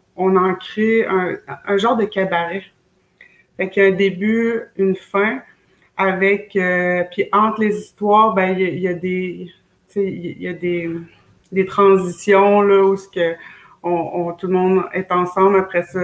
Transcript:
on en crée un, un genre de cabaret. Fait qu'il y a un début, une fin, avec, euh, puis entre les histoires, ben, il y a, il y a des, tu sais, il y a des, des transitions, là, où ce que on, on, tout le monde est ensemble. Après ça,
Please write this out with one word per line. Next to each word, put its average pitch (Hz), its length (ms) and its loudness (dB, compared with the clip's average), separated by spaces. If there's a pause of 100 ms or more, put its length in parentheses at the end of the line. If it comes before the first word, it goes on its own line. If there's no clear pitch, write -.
(160)
on 190 200 2
en 185 180 2
crée 220 520 0
un, 185 300 -2 (300)
un 202 120 0
genre 233 180 2
de 220 80 0
cabaret. 180 600 -4 (920)
Fait 190 140 -4
qu'il 202 120 2
y 196 40 6
a - 20 8
un 190 40 4
début, 214 680 -2 (160)
une 190 180 0
fin, 214 440 -4 (580)
avec, 196 580 0
euh, 180 560 0
puis - 220 -4
entre 220 300 0
les 208 160 0
histoires, 208 560 2
ben, 185 160 0
il 185 100 -2
y 190 60 0
a, - 20 -2
il 160 120 -6
y 185 80 -4
a 180 40 -2
des, 180 540 -6 (420)
tu - 60 -20
sais, 202 120 -2
il 175 360 -10
y 180 60 -8
a 180 40 -8
des, 175 380 -6 (600)
des 190 140 0
transitions, 196 960 4
là, 196 240 4
où 196 140 2
ce - 100 -12
que 170 260 -2 (480)
on, 170 460 -4
on, 170 60 -8
tout 190 140 -8
le 185 40 -2
monde 185 300 2 (100)
est 185 180 -6
ensemble. 190 480 2
Après 180 260 -2
ça, 190 200 -8